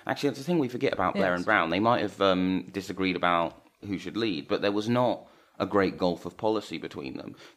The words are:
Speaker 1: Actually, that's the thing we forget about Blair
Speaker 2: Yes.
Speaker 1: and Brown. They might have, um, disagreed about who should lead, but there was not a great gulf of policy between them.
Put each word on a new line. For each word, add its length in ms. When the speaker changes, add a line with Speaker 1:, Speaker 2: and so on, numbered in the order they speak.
Speaker 1:
Actually, 240
that's 80
the 80
thing 120
we 100
forget 260
about 200
Blair 180
Speaker 2:
Yes. 80
Speaker 1:
and 40
Brown. 240
They 120
might 200
have, 220
um, 500
disagreed 440
about 440
who 120
should 180
lead, 320
but 140
there 100
was 160
not 380
a 80
great 320
gulf 260
of 140
policy 400
between 400
them. 180